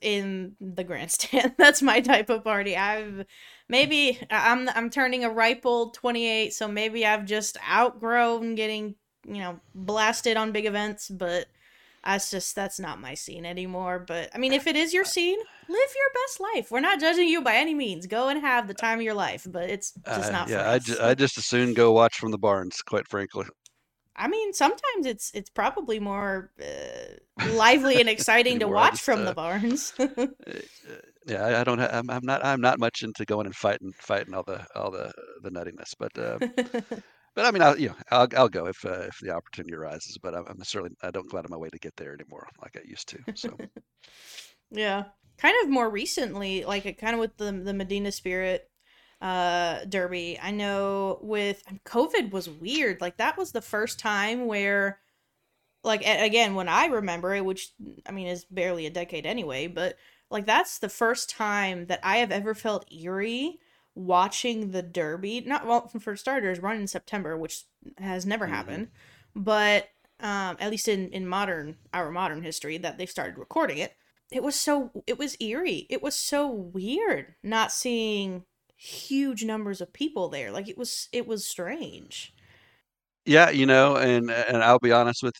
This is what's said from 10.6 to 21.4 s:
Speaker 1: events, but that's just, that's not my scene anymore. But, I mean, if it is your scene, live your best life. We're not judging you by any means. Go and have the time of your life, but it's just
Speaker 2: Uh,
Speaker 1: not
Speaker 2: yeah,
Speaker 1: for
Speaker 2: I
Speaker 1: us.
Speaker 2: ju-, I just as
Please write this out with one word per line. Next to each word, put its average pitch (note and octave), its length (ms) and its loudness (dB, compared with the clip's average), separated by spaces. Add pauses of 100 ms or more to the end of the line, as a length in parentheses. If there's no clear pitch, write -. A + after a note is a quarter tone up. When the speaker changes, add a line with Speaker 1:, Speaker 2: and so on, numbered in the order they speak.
Speaker 1:
events, G#3 420 -4
but F3+ 380 -4 (580)
that's G3 280 -2
just, F#3+ 240 -6
that's G3 240 -6
not D3+ 200 -8
my C3 140 -12
scene E3+ 320 -12
anymore. F3+ 540 -6
But, E3+ 340 -8
I G#3+ 40 -8
mean, C4 140 2
if C4+ 140 2
it E4 100 0
is D#4+ 160 2
your F#4 120 2
scene, F#4 340 0 (300)
live F#4 100 -2 (160)
your C5+ 320 0
best - 140 -10
life. F#4+ 320 -4
We're B3 80 0
not F4 200 2
judging E4+ 280 4
you D#4+ 140 2
by A#3+ 140 2
any D#4 180 2
means. F#3+ 340 -4
Go A#3 200 0
and D4 120 0
have B3 280 0
the G3 60 -8
time A3+ 240 -2
of A3+ 60 -4
your A3 100 -2
life, E3 340 -4
but F3+ 220 -6
it's G3+ 220 -6 (180)
just A2+ 220 -2
Speaker 2:
Uh, - 0 -
Speaker 1:
not F3+ 180 -2
Speaker 2:
yeah, G2+ 180 0
Speaker 1:
for - 20 -
Speaker 2:
I B2 80 6
Speaker 1:
us. - 20 4
Speaker 2:
ju-, A#2 200 -2
I A#2 140 6
just C3 240 2
as A2 80 -6